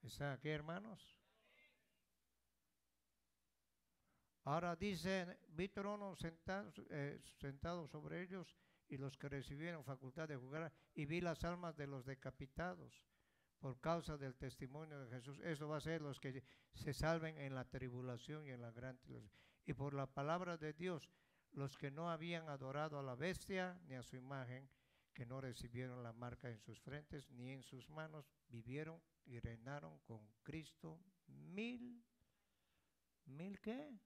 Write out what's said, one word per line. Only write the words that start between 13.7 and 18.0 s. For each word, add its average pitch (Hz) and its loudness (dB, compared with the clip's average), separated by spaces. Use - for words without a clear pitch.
causa 165 4
del 135 -2
testimonio 143 -4
de 127 -6
Jesús. 127 -6
Eso 151 2
va 151 4
a 143 0
ser 165 4
los 143 0
que 131 -2
se 143 0
salven 160 6
en 139 0
la 127 2
tribulación 127 -2